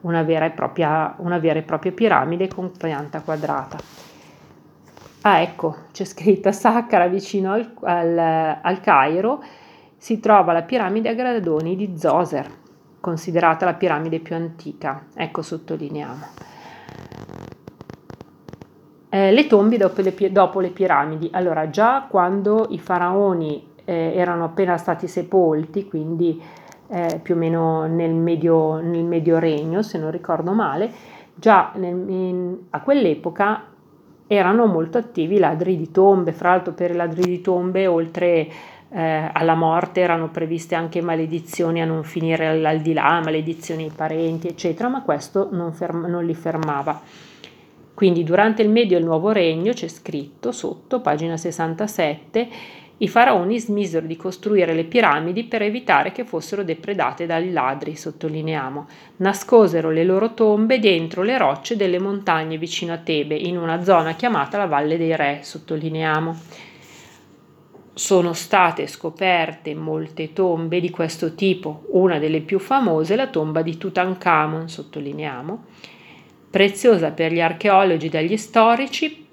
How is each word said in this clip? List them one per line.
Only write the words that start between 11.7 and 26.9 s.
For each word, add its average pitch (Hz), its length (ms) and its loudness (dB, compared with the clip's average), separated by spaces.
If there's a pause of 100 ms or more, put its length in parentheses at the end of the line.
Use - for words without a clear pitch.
di 185 220 -6
Zoser, 156 500 0 (520)
considerata 165 640 0
la 175 100 2
piramide 160 460 -2
più 165 140 -10
antica. 165 800 -8
Ecco, 160 280 -8
sottolineiamo. 151 840 -10 (2750)
Eh, 196 220 4
le 277 140 6
tombe 220 320 6
dopo 190 220 2
le 190 120 2
pi-, 190 180 0
dopo 190 300 4
le 180 100 0
piramidi. 156 640 0
Allora, 160 380 0
già 247 380 2
quando 202 600 2
i 175 80 -6
faraoni, 175 880 0 (180)
eh, 165 300 -2
erano 175 300 0
appena 175 320 0
stati 170 320 -4
sepolti, 175 800 0
quindi, 165 520 -2 (500)